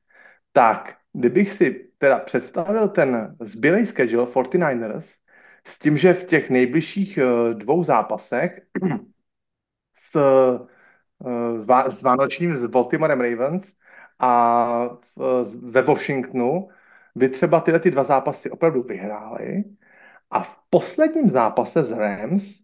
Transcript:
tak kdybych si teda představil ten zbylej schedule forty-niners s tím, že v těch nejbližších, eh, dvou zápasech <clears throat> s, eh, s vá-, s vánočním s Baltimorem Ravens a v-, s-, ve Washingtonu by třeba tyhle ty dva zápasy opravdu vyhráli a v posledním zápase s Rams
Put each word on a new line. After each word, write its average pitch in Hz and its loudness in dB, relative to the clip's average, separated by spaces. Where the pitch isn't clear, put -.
tak 113 2
kdybych 147 0
si - -2
teda 135 2
představil 190 -4
ten 127 0
zbylej 123 0
schedule 120 0
forty-niners 131 -2
s - -20
tím, 151 0
že 175 6
v 180 -4
těch 151 0
nejbližších, 156 0
eh, 117 2
dvou 131 -2
zápasech 123 -2
<clears throat> - -10
s, - -10
eh, 135 4
s 107 -10
vá-, 127 4
s 104 -14
vánočním 139 0
s 120 -4
Baltimorem 135 0
Ravens 123 -4
a 127 2
v-, 127 -2
s-, 104 -12
ve 123 0
Washingtonu 135 -2
by 127 2
třeba 160 2
tyhle 165 2
ty 165 2
dva 135 0
zápasy 139 -2
opravdu 147 0
vyhráli 107 -8
a - -2
v - -16
posledním 302 2
zápase 120 0
s 160 -6
Rams 110 -4